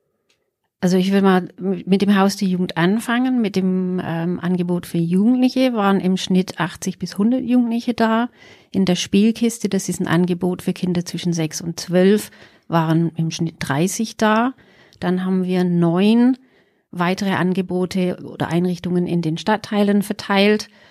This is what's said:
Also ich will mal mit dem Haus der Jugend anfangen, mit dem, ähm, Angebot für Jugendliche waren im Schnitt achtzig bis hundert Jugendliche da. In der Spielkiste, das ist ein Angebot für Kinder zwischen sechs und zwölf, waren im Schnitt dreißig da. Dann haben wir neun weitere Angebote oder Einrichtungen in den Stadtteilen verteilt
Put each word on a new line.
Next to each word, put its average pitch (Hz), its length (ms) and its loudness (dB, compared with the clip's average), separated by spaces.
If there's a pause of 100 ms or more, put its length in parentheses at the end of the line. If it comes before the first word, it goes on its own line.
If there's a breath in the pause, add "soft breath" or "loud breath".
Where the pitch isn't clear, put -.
(800)
Also 185 160 2
ich 185 140 2
will 196 120 2
mal 185 260 4 (100)
mit 180 440 0
dem 202 140 4
Haus 196 200 2
der 202 100 -2
Jugend 180 300 -2
anfangen, 233 640 0
mit 202 140 -2
dem, 185 440 0
ähm, 165 380 -4
Angebot 175 480 -2
für - 120 -4
Jugendliche 247 720 2
waren 196 260 2
im 185 180 0
Schnitt 185 440 0
achtzig 175 400 -6
bis - 180 -8
hundert 240 240 2
Jugendliche 233 520 0
da. 226 360 0 (400 loud breath)
In 190 140 0
der 180 100 2
Spielkiste, 220 760 2
das 196 200 -4
ist 175 120 -4
ein 180 60 -4
Angebot 180 560 0
für 185 100 -2
Kinder 175 320 -2
zwischen 175 280 -4
sechs 160 280 -4
und 170 200 -8
zwölf, 190 500 2 (380 loud breath)
waren 160 480 2
im 165 160 -2
Schnitt 165 260 -6
dreißig 175 600 -4
da. 226 360 2 (460 soft breath)
Dann 185 240 -2
haben 185 180 0
wir 180 220 0
neun 190 720 4 (560 soft breath)
weitere 185 400 -2
Angebote 180 880 -2
oder - 240 -8
Einrichtungen 180 600 -2
in 175 120 -2
den 160 160 -2
Stadtteilen 208 640 0
verteilt 202 680 0 (220 soft breath)